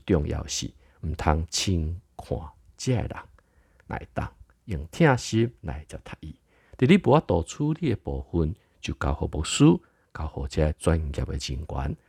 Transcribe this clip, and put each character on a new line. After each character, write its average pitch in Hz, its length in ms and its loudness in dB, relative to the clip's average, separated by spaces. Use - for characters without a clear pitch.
重 76 220 2
要 73 180 -4
是， - 240 -8
毋 80 140 -4
通 80 340 2
轻 85 520 -2
看 - 200 -6
这 127 200 -2
个 101 60 0
人， - 160 -8
来 - 260 -10
当 - 200 -6
用 78 220 -6
疼 143 300 4
心 117 440 0
来 73 260 -8
接 - 160 -14
纳 - 160 -16
伊。 78 160 -14
伫 127 80 4
你 185 120 8
无 127 160 4
法 156 80 8
度 85 220 0
处 151 300 -4
理 151 180 -2
的 101 60 0
部 67 320 -6
分， 82 240 0
就 - 140 -6
交 71 260 -2
予 - 100 0
牧 76 120 -2
师， - 200 2
交 78 220 -8
予 73 140 -4
这 78 240 2
专 82 260 2
业 73 120 -4
的 69 140 -4
人 73 440 -6
员 69 280 -4